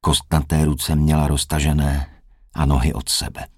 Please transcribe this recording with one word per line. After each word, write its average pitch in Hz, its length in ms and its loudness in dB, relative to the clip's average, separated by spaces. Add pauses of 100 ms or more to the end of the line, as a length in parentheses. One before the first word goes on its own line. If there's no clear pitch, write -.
Kostnaté 78 640 0
ruce 76 300 -2
měla 76 320 2
roztažené 73 800 0 (460)
a 76 120 -2
nohy 69 280 2
od - 160 -8
sebe. - 380 -6 (100)